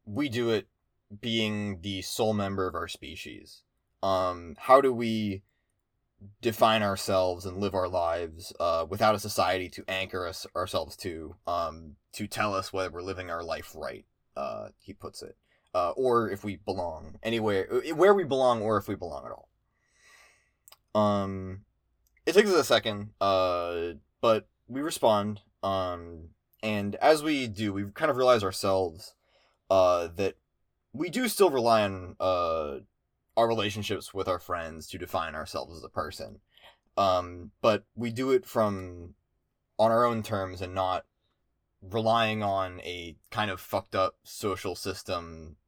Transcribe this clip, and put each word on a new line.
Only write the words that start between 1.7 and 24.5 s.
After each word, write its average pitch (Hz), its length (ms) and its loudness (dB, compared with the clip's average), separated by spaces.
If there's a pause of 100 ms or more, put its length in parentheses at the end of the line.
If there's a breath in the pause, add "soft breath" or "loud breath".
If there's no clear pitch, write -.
the 95 220 -4
sole 107 320 0
member 98 340 -2
of 87 60 -6
our 85 120 -6
species. - 760 -14 (400)
Um, 90 560 0
how 135 220 8
do 135 120 4
we 110 500 -2 (1000)
define 113 400 4
ourselves 95 640 0
and 92 120 -8
live 101 160 0
our 90 140 0
lives, 85 680 -2
uh, 82 300 0
without 107 260 4
a 98 60 -4
society 92 480 0
to - 180 -16
anchor 95 400 -4
us, - 200 -10 (100)
ourselves 90 400 -4
to, 80 400 -10 (100)
um, 82 500 -4 (160)
to 104 140 -8
tell 107 280 -2
us 95 180 -4
whether 95 180 -2
we're 87 120 -10
living 92 280 -8
our 85 120 -6
life 80 320 -8
right, 65 300 -10 (320)
uh, 57 320 -8 (100)
he - 140 -18
puts - 300 -16
it. - 140 -16 (380)
Uh, 87 160 0
or 117 400 2
if 101 120 -8
we 101 140 -6
belong 87 680 -8
anywhere, 107 460 0 (180)
i-, 160 60 -4
where 180 220 8
we 196 100 0
belong 127 380 4
or 107 160 2
if 101 100 -6
we 104 60 -4
belong 76 320 -10
at 58 60 -12
all. - 160 -18 (1500 soft breath)
Um, 98 600 -2 (680)
it 160 60 2
takes 208 180 8
us 180 60 4
a 143 80 4
second, 104 460 0 (100)
uh, 87 720 2 (280)
but 110 280 4 (180)